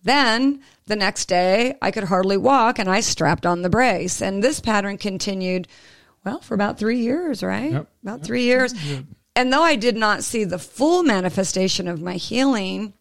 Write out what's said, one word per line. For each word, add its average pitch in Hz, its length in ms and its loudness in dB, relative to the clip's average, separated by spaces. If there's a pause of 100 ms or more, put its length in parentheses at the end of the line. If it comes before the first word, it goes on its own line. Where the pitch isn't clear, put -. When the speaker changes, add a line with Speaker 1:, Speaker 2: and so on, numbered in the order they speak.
Speaker 1:
Then 262 580 2 (260)
the 214 100 -2
next 202 320 -2
day, 190 520 2
I 196 120 0
could 220 120 -4
hardly 190 320 2
walk, 233 440 2
and 185 100 0
I 190 80 2
strapped 160 480 0
on 175 160 0
the 180 80 0
brace. 196 500 0
And 196 220 -2
this 294 160 0
pattern 202 400 -2
continued, 185 720 -4 (560)
well, 247 160 -6
for - 140 -8
about 202 260 -2
three 226 180 0
years, 254 460 -2
right? 208 260 -2
Speaker 2:
Yep. 165 160 -4 (160)
Speaker 1:
About 220 160 -10
Speaker 2:
Yep. 156 80 -12
Speaker 1:
three 240 160 -2
years. 247 300 2
Speaker 2:
Good. 147 340 -8 (300)
Speaker 1:
And 254 160 2
though 294 100 4
I 330 140 4
did 220 200 0
not 208 280 0
see 226 180 -2
the 185 160 -4
full 330 460 2
manifestation 190 800 0
of 170 160 -6
my 175 120 -6
healing 208 880 -2